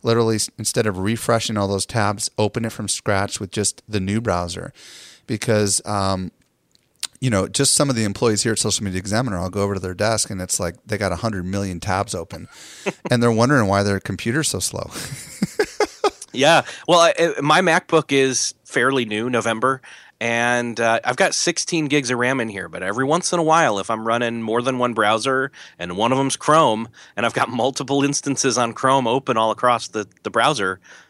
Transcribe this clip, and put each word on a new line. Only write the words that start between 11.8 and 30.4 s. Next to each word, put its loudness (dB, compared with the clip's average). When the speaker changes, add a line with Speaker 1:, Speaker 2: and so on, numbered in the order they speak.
Speaker 1:
open -10
Speaker 2:
<laughs> -6
Speaker 1:
and 4
they're 4
wondering 4
why 4
their 0
computer's -4
so -4
slow. -6
<laughs> -10
Speaker 2:
Yeah. 6
Well, 8
I, 6
I, 2
my 4
MacBook 2
is 2
fairly 0
new, -2
November, 0
and, 0
uh, 4
I've 0
got 2
sixteen -2
gigs 0
of 0
ram 0
in -2
here, -8
but -10
every -2
once 0
in 2
a 2
while, 4
if -6
I'm -4
running -2
more 0
than -2
one 0
browser 0
and -8
one 2
of 2
them's 0
Chrome, 4
and -2
I've 0
got -2
multiple 0
instances 0
on 0
Chrome 2
open 0
all 2
across 0
the, -6
the -4
browser, 0